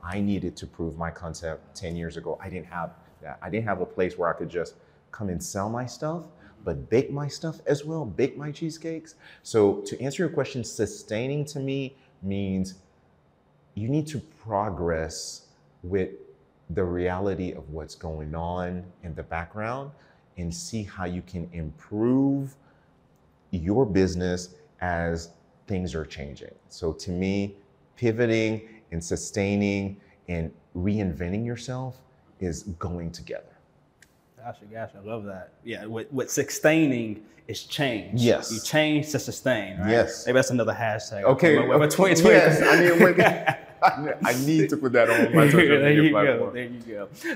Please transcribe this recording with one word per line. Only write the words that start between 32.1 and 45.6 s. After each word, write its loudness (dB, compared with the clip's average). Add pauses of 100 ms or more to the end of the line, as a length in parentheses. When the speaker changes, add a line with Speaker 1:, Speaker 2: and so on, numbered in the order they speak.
Speaker 1:
is -6 (160)
going -6
together. -12 (920)
Speaker 2:
Gotcha, -16
gotcha. -12
I -16
love -8
that. -14 (100)
Yeah, -10
what, -8
what -4
sustaining 0 (240)
is -10
change. -4
Speaker 1:
Yes. 4
Speaker 2:
You -6
change 2
to 0
sustain, -4
right? 0
Speaker 1:
Yes. 2
Speaker 2:
Maybe 2
that's 4
another 0
hashtag. -4
Speaker 1:
Okay. 6
Speaker 2:
With, 6
with 4
twenty 4
twenty. 10
Speaker 1:
Yes, 6
I 6
mean, 8
with 8
Speaker 2:
<laughs> 2
Speaker 1:
I, 2 (120)
I 4 (120)
need 4
to 0
put 0
that 8
on 4
my 10
social 8 (120)